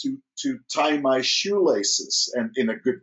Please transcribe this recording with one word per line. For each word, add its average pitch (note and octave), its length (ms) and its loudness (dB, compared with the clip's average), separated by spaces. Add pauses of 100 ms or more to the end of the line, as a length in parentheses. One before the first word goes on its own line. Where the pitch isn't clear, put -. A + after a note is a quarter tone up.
to, C3+ 160 -4 (220)
to C3 200 -4 (140)
tie D3+ 240 2
my C3 240 2
shoelaces C#3+ 1120 0
and A2+ 200 -2
in A#2 140 2
a A2 60 -2
good - 280 -2